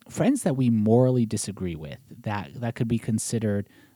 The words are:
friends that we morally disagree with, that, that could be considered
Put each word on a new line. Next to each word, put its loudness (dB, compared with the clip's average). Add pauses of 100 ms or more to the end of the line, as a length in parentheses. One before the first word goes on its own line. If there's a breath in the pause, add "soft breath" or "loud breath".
friends 0
that 0
we 2
morally 4
disagree -6
with, -12 (220)
that, -8
that -4
could -2
be 0
considered -2 (260 soft breath)